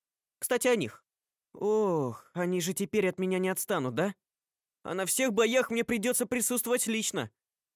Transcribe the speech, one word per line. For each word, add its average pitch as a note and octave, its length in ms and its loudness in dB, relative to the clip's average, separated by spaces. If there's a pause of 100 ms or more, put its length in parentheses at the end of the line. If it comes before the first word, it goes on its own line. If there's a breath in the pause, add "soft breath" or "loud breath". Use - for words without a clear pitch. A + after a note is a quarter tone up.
(380)
Кстати, B3 300 0
о B3 80 6
них. C#3+ 280 -4 (500)
Ох, F#3+ 800 0
они F3+ 280 -2
же F3 120 -2
теперь G3 340 0
от F3+ 120 -2
меня F#3 200 0
не F#3 100 0
отстанут, D#3 460 -2
да? F#3+ 180 0 (720)
А - 100 -8
на F#3 120 -2
всех B3+ 280 0
боях A#3 360 2
мне A#3 140 0
придется A#3+ 420 0
присутствовать A#3+ 640 0
лично. G#3 440 -2 (440)